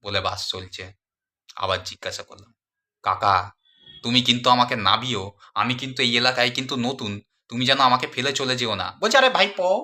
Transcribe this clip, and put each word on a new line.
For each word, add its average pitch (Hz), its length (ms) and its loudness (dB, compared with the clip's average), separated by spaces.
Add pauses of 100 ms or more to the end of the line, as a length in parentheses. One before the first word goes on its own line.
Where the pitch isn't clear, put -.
বলে 98 180 -2
বাস 95 260 -4
চলছে। 92 360 -10 (720)
আবার 95 280 -4
জিজ্ঞাসা 95 400 -12
করলাম, 95 280 -20 (520)
"কাকা, 98 320 4 (680)
তুমি 120 180 4
কিন্তু 123 280 2
আমাকে 123 260 4
নামিও, 110 480 0 (300)
আমি 113 220 0
কিন্তু 131 260 -10
এই 120 160 2
এলাকায় 123 340 2
কিন্তু 131 260 -6
নতুন, 120 340 -4 (360)
তুমি 120 180 -6
যেন 135 160 2
আমাকে 127 260 4
ফেলে 131 260 -4
চলে 131 220 -2
যেও 120 200 -2
না।" 92 120 -6 (100)
বলছে, 220 200 0
"আরে 262 120 6
ভাইপো 196 380 0 (160)